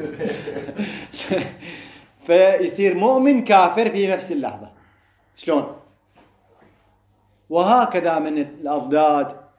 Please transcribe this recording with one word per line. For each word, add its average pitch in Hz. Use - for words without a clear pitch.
فيصير 185
مؤمن 262
كافر 202
في 196
نفس 180
اللحظة. 127
شلون؟ 147
وهكذا 175
من 151
الأضداد. 147